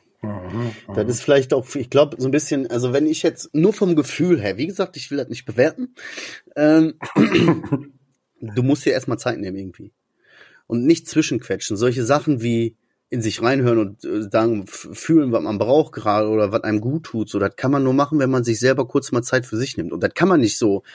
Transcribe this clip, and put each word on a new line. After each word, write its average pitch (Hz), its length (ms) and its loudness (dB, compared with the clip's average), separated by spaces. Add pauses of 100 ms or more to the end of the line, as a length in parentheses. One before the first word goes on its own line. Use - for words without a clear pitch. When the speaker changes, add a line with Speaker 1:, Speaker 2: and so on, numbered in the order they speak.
(240)
Speaker 1:
Mhm, 104 480 -8 (220)
Speaker 2:
Das 104 120 -2
Speaker 1:
mhm. 117 40 -4
Speaker 2:
ist 120 140 -4
vielleicht 139 300 2
auch, 131 120 0 (100)
ich 135 140 -6
glaub, 143 300 2
so 131 80 -4
ein 135 40 0
bisschen, 139 380 -2
also 120 240 -2
wenn 143 140 2
ich 156 160 -2
jetzt - 320 -4
nur 175 180 4
vom 180 220 2
Gefühl 151 440 2
her, 98 180 -4
wie 143 100 -4
gesagt, 190 280 -6
ich 131 140 -14
will 139 80 -4
das 135 120 -6
nicht 120 160 -12
bewerten, 160 500 -2 (600)
ähm, 160 380 4 (220)
<clears throat> 170 760 2 (500)
du 110 220 -2
musst 139 220 0
dir 135 80 2
erstmal - 240 -2
Zeit 120 220 -4
nehmen 95 180 -8
irgendwie. 98 340 -14 (760)
Und 117 180 -2
nicht 160 220 2
zwischenquetschen. - 680 -2
Solche 120 300 0
Sachen 143 380 0
wie 117 320 0 (340)
in 127 120 -4
sich 107 200 -4
reinhören 123 380 2
und, 101 260 -4
äh, 95 240 -4
sagen, 113 340 2
f-, - 300 -16
fühlen, 147 400 2
was 98 100 0
man 104 140 -4
braucht 135 340 2
gerade 107 380 0
oder 107 240 2
was 113 100 0
einem 107 160 0
gut 135 260 -4
tut, 110 240 -4
so, 104 100 -2
das 98 180 0
kann 131 140 0
man 139 120 2
nur 131 100 2
machen, 143 260 2
wenn 131 100 2
man 127 160 0
sich 113 140 0
selber 127 280 2
kurz - 240 -2
mal 120 120 0
Zeit 127 220 -2
für 110 120 -8
sich 131 180 -6
nimmt. 85 160 -6
Und 90 100 -6
das - 120 0
kann 196 160 2
man 175 100 4
nicht 110 180 2
so, 98 260 2 (120)